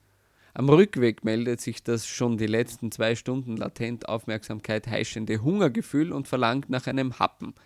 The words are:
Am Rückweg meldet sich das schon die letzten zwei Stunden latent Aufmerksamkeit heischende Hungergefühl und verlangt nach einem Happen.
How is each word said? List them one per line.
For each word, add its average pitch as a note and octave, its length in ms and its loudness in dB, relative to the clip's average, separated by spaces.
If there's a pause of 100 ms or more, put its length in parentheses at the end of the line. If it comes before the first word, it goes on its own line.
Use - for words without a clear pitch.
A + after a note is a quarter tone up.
(540)
Am C3+ 160 2
Rückweg D3 520 6
meldet A#2 380 0
sich - 240 -8
das A#2 220 -2
schon A#2+ 300 0
die G#2+ 100 0
letzten A2+ 440 -2
zwei A2+ 240 0
Stunden B2+ 420 -6
latent A#2 520 -6
Aufmerksamkeit A2 800 -6
heischende A2 540 -2
Hungergefühl E3 720 2
und C#3 140 -6
verlangt B2+ 420 0
nach B2+ 200 -2
einem C3 320 -2
Happen. - 340 -4 (120)